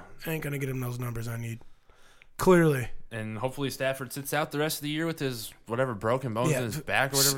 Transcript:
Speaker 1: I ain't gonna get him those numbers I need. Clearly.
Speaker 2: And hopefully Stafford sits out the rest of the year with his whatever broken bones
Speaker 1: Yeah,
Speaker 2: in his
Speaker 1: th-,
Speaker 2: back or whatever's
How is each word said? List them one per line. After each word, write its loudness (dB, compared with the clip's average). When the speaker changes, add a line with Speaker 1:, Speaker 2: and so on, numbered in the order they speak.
Speaker 1:
I -4
ain't -4
gonna -4
get -4
him -4
those -6
numbers -6
I -6
need. -6
Clearly. 6
Speaker 2:
And -6
hopefully -2
Stafford -2
sits -6
out 0
the -2
rest 0
of -12
the -2
year 0
with -2
his -4
whatever 2
broken 0
bones 2
Speaker 1:
Yeah, 2
Speaker 2:
in 0
his -2
Speaker 1:
th-, -6
Speaker 2:
back 2
or 0
whatever's 4